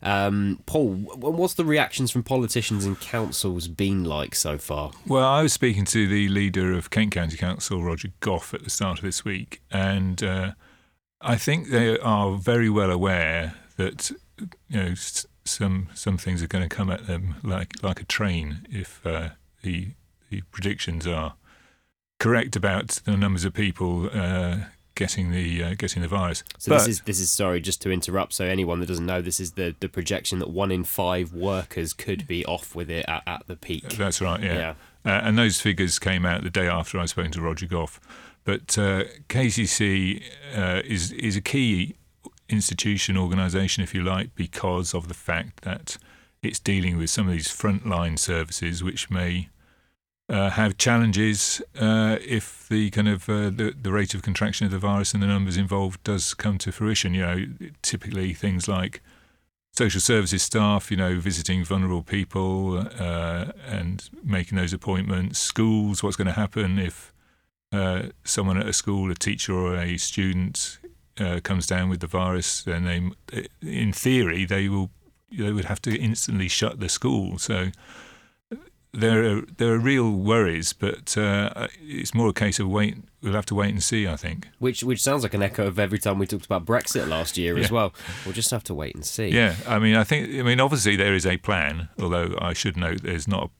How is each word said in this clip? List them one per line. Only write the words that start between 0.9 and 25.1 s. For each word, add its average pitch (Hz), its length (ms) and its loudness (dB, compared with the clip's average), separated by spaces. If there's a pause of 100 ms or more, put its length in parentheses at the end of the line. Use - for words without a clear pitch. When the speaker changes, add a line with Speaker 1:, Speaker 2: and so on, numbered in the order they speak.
Speaker 1:
w-, 123 400 -4
what's 175 200 0
the 175 100 0
reactions 147 480 2
from 123 100 0
politicians 113 640 0
and 98 160 -2
councils 95 680 -2
been 95 380 0
like 76 320 -4
so 73 220 -2
far? 73 340 -6 (160)
Speaker 2:
Well, 131 180 4
I 139 160 4
was 156 120 4
speaking 101 320 2
to 107 200 4
the 101 220 4
leader 95 440 2
of 87 180 -2
Kent 107 220 2
County 80 240 -2
Council, 92 460 -2
Roger 82 280 -4 (100)
Gough, - 340 -2
at - 80 -8
the - 80 -10
start 92 280 -2
of 82 60 -10
this 95 200 -4
week, 98 380 -6 (100)
and, 95 500 0
uh, 95 300 -2 (680)
I 123 180 0
think 143 340 -2
they 113 280 4
are 104 380 2
very 117 320 2
well 101 220 4
aware 85 640 2 (240)
that, - 320 -2 (580)
you 135 80 -4
know, 95 140 0
s-, - 360 -6 (180)
some, 95 500 0
some 95 240 -2
things 90 240 -2
are 85 40 -4
gonna 90 220 0
come 95 220 -2
at 92 160 -6
them 87 360 -2
like, 92 400 -4
like 95 180 -2
a - 40 -10
train 82 680 -2
if, - 340 -10
uh, 82 260 -4 (320)
the, 92 300 -4 (360)
the 98 140 -8 (100)
predictions 92 540 -4
are 78 280 -4 (840)
correct 117 340 2
about 98 520 0
the 104 100 4
numbers 98 300 2
of 90 80 -2
people, 90 580 0
uh, 92 460 0 (360)
getting 92 360 0